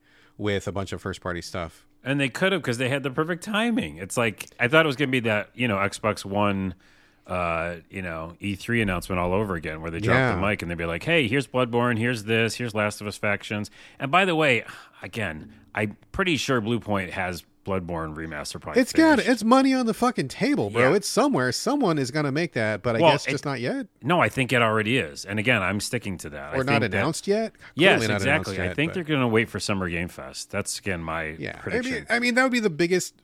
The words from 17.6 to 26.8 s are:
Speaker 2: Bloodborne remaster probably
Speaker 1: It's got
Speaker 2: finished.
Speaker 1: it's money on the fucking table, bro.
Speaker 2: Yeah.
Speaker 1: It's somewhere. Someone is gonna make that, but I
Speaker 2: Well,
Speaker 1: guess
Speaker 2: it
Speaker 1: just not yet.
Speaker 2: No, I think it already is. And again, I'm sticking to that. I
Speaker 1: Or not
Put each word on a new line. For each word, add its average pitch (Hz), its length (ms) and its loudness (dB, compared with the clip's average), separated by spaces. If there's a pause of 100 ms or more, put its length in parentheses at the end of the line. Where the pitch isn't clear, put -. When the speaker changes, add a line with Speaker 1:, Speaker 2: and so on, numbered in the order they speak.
Speaker 2:
Bloodborne 85 480 -4
remaster 78 460 -10
probably - 220 0
Speaker 1:
It's 254 100 0
got 311 280 6
Speaker 2:
finished. 190 100 2
Speaker 1:
it's 233 160 0
money 262 280 6
on 254 120 0
the 220 80 2
fucking 233 340 0
table, 190 420 0
bro. 120 200 4
Speaker 2:
Yeah. 165 80 4
Speaker 1:
It's 196 100 -4
somewhere. 190 460 4
Someone 233 440 2
is 127 140 0
gonna 147 180 0
make 160 260 0
that, 107 280 0
but 117 140 2
I - 20 4
Speaker 2:
Well, 160 120 8
Speaker 1:
guess 147 140 4
Speaker 2:
it 135 60 -2
Speaker 1:
just 143 140 -2
not 135 160 -4
yet. 214 260 -4 (140)
Speaker 2:
No, 165 180 4
I 120 80 6
think 123 240 0
it 123 100 6
already 110 360 4
is. 76 260 -4
And 101 160 -4
again, 110 240 2
I'm 98 160 0
sticking 95 380 -4
to 80 140 -12
that. 71 220 -10
I - 40 -2
Speaker 1:
Or 131 80 2
not 143 160 4